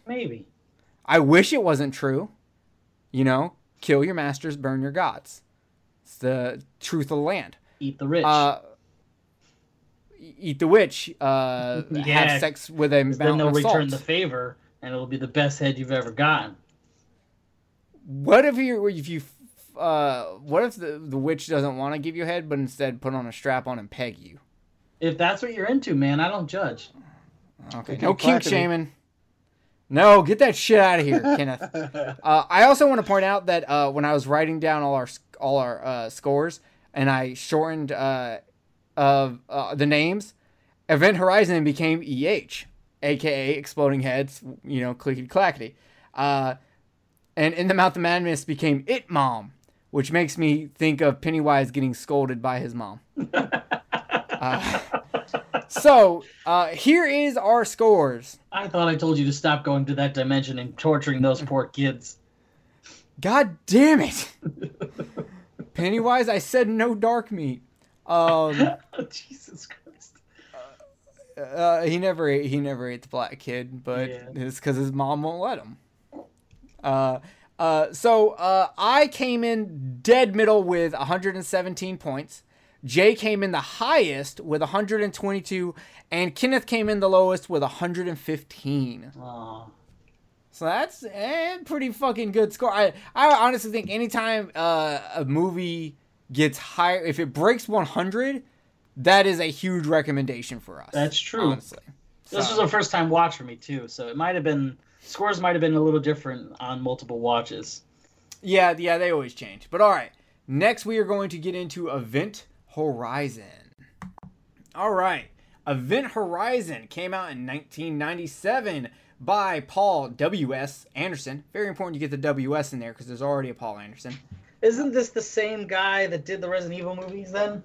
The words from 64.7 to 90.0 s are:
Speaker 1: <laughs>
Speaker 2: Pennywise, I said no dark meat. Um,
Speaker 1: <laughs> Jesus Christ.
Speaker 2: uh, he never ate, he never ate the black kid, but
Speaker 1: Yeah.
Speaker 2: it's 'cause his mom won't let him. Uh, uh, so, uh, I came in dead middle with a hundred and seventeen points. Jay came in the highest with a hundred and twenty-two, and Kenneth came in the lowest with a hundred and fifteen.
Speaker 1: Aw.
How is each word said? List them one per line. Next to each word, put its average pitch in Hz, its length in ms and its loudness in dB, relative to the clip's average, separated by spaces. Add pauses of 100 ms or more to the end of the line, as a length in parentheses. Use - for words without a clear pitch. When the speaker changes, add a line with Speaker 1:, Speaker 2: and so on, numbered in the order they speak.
Speaker 1:
<laughs> - 760 -16
Speaker 2:
Pennywise, 226 540 2
I 202 100 0
said 247 300 2
no 226 280 0
dark 226 340 0
meat. 151 320 -6 (420)
Um, 165 500 2
Speaker 1:
<laughs> - 580 -2
Jesus - 560 -20
Christ. - 500 -20 (1200)
Speaker 2:
uh, 165 440 0
he 170 160 0
never 170 300 0
ate, 143 180 0
he 139 120 -2
never 131 320 -6
ate 120 120 -12
the - 60 -20
black 127 300 -6
kid, 123 460 -10
but 127 240 -4
Speaker 1:
Yeah. 123 160 -14 (100)
Speaker 2:
it's 135 240 -8
'cause 143 160 -2
his 135 180 -2
mom 139 300 -2
won't 165 180 -6
let 233 180 -4
him. 110 180 -18 (1080)
Uh, 135 380 -2 (400)
uh, 160 320 2
so, 220 380 4
uh, 185 460 2
I 254 300 4
came 247 380 -4
in 160 580 -6
dead 240 320 6
middle 214 300 4
with 170 300 0
a 135 100 -6
hundred 185 320 -2
and 185 100 -10
seventeen 185 500 -4
points. 143 460 -10 (420)
Jay 180 300 4
came 214 300 -2
in 185 80 -2
the 147 80 -2
highest 170 800 -2
with 151 200 -4
a 151 60 0
hundred 208 360 -2
and 202 120 -2
twenty-two, 190 580 -6 (380)
and 175 240 -2
Kenneth 254 320 0
came 220 220 -2
in 214 100 0
the 196 100 2
lowest 185 400 4
with 156 140 0
a 135 60 0
hundred 175 400 -6
and 160 100 -6
fifteen. 139 1040 -6
Speaker 1:
Aw. 113 460 -16 (840)